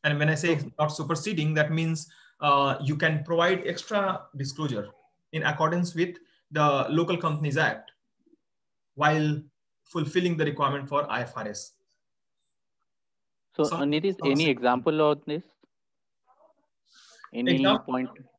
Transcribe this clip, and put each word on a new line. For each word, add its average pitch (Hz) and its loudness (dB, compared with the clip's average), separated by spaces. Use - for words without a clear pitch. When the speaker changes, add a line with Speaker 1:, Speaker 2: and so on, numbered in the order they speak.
Speaker 1:
And 147 0
when 151 2
I 156 2
say 156 0
not 151 2
superseding, 156 -2
that 151 0
means, 160 -2
uh, 139 2
you 147 0
can 156 0
provide 175 0
extra 190 -4
disclosure 135 -6
in 156 -4
accordance 160 0
with 175 -2
the 147 4
Local 165 2
Companies 151 -2
Act 143 0
while 151 2
fulfilling 170 -2
the 156 0
requirement 139 -2
for 143 0
I 120 -2
F 117 -10
R 107 -6
S. - -12
Speaker 2:
So, 151 2
Speaker 1:
Some 156 -2
Speaker 2:
uh, 143 0
Nitish, 170 0
Speaker 1:
some 135 0
Speaker 2:
any 147 2
Speaker 1:
se- 151 4
Speaker 2:
example 123 2
of 147 2
this? 156 -6
Any 131 2
Speaker 1:
Exam- - 4
Speaker 2:
point? 127 -2